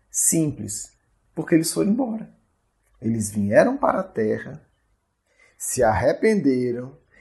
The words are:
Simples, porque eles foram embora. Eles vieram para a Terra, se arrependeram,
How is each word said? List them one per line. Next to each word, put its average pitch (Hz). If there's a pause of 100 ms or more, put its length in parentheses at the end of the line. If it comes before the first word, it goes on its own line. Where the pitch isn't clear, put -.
Simples, 151 (420)
porque 165
eles 160
foram 170
embora. 226 (720)
Eles 110
vieram 110
para -
a -
Terra, 113 (960)
se -
arrependeram, 131 (240)